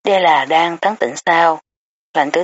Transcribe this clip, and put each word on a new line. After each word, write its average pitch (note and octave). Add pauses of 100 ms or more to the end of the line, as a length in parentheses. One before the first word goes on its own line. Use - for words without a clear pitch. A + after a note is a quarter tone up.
Đây F#3+
là D3+
đang E3
tán G3+
tỉnh B2 (120)
sao? E3 (520)
Lạnh D3
Tử -